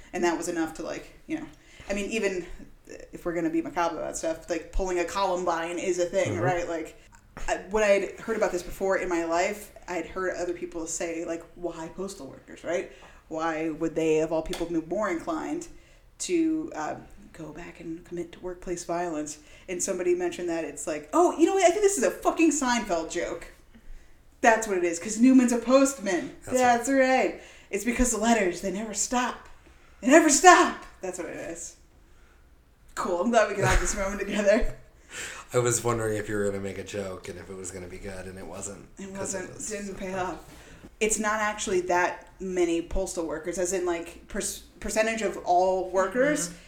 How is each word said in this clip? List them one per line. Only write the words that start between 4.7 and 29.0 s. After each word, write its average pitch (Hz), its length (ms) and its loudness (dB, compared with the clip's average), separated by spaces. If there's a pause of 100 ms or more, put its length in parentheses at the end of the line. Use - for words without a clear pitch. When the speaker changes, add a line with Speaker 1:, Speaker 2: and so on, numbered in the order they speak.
Speaker 1:
pulling 185 280 0
a 170 60 0
Columbine 175 760 -2
is 180 180 -2
a 175 80 2
thing, 175 280 0
Speaker 2:
Mm-hmm. 101 100 -2
Speaker 1:
right? 175 260 0
Like, 160 260 -6 (520)
I, 180 100 0 (140)
when 214 120 2
I 208 40 6
had 202 320 4
heard 220 180 -4
about 202 140 2
this 175 100 -2
before 190 360 0
in 180 120 -4
my 170 160 0
life, 180 460 -2 (160)
I 175 60 -6
had - 120 -4
heard 185 320 -4
other 175 160 -4
people 175 320 -8
say, 165 400 -6
like, 165 180 -6 (120)
"Why 165 400 -10
postal 185 320 -8
workers, - 360 -18
right? 175 280 -4 (360)
Why 160 420 -4
would 160 260 -4
they, 160 240 4
of 160 120 0
all 160 120 0
people, 170 240 -6
be 170 200 -2
more 196 220 -2
inclined 156 580 -4 (520)
to, 160 560 0
uh, 151 200 -6 (380)
go 165 200 -14
back 170 260 -16
and 170 260 -10
commit 170 280 -8
to - 60 -18
workplace 180 440 -8
violence?" 165 560 -4 (280)
And 180 140 -6
somebody 180 340 0
mentioned 175 340 -4
that 165 140 -4
it's - 220 -10
like, - 280 -6
"Oh, 339 260 6
you 330 80 8
know 392 80 2
what? 381 80 6
I 339 60 10
think 415 120 2
this 392 160 6
is 240 60 0
a 180 80 4
fucking 330 400 4
Seinfeld 208 600 0
joke." - 360 -4 (920)
That's 220 260 6
what 190 100 0
it 175 60 2
is, 165 160 0
'cause 214 200 -4
Newman's 254 340 8
a 233 40 4
postman. 269 800 2 (100)
Speaker 2:
That's 254 120 0
Speaker 1:
That's 240 320 4
Speaker 2:
right. 269 100 4
Speaker 1:
right. 254 420 2 (280)
It's 196 160 -6
because 240 260 2
the 220 60 -2
letters, 202 440 2
they 196 100 -4
never 208 240 -6
stop. - 520 -4 (540)